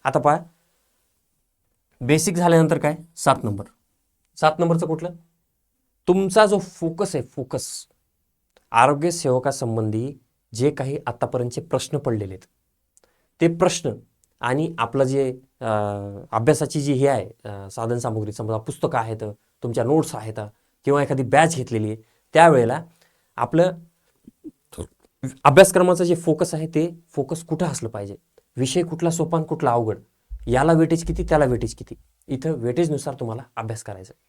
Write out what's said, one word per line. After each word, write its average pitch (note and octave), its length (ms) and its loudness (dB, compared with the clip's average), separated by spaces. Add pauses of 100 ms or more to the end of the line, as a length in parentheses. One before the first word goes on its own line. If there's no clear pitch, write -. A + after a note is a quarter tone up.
आता C3+ 140 0
पहा, D3 200 2 (1600)
बेसिक D#3 360 2
झाल्यानंतर E3 420 4
काय, D3+ 180 -2 (200)
सात C3+ 280 2
नंबर. G2+ 200 -6 (760)
सात D#3 180 4
नंबरचं E3+ 280 2
कुठलं? D#3+ 260 -6 (960)
तुमचा F#3+ 380 4
जो G3+ 120 2
फोकस E3+ 580 -6
आहे, B2+ 80 -4
फोकस, - 640 -10 (840)
आरोग्य C#3+ 400 4
सेवकासंबंधी B2+ 1040 -2 (400)
जे B2 160 2
काही C#3 360 -6
आतापर्यंतचे B2 540 -4
प्रश्न - 380 -4
पडलेले G#2 360 -4
आहेत, - 120 -20 (920)
ते E3+ 80 4
प्रश्न E3+ 420 0 (500)
आणि C#3+ 380 -2
आपलं A#2 260 0
जे, C3 360 -2 (200)
अ, B2 60 -8 (680)
अभ्यासाची D3 480 0
जी C#3+ 120 -2
हे C3+ 160 2
आहे, A2 400 -4
अ, G2 220 -14
साधनसामुग्री, A#2 640 -4
समजा A2 260 -6
पुस्तकं C3 400 -6
आहेत, A2+ 260 -6 (380)
तुमच्या A#2+ 220 -4
नोट्स D3 300 0
आहेत A2 260 -12 (440)
किंवा C#3+ 180 2
एखादी C#3 200 -2
बॅच D3+ 340 4
घेतलेली A2+ 320 -4
आहे, A2 80 -6 (360)
त्यावेळेला D#3 520 6 (520)
आपलं E3 360 2 (1700)
अभ्यासक्रमाचं F3+ 600 8
जे F3 100 2
फोकस E3+ 400 0
आहे, D#3 120 -4
ते E3 420 -2
फोकस C#3+ 360 -4
कुठं E3 220 -2
असलं B2+ 220 -6
पाहिजे, G2+ 280 -10 (400)
विषय C3 260 0
कुठला E3+ 280 -2
सोपा E3 280 -2
आणि D#3+ 80 -2
कुठला D#3 240 -2
अवघड, A2+ 280 0 (480)
याला C#3 260 2
वेटेज E3 340 2
किती, F3 180 -4
त्याला D3+ 200 2
वेटेज A#2+ 300 -2
किती, - 200 -18 (340)
इथं C#3 240 -6
वेटेजनुसार C#3 600 -2
तुम्हाला A#2 280 -8 (140)
अभ्यास A2+ 260 -8
करायचा. F#2+ 320 -16 (140)